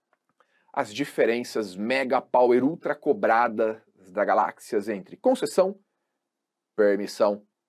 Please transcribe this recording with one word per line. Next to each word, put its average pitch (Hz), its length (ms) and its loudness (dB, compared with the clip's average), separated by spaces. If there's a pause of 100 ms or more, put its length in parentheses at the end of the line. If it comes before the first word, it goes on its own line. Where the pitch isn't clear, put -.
(720)
as 110 220 -6
diferenças 117 800 -2
mega 123 460 -2
power 127 420 4
ultra 147 320 -4
cobradas 113 840 0 (300)
da 98 140 -2
galáxias 101 640 -2
entre 180 280 -10
concessão, 202 640 0 (960)
permissão 101 720 0 (220)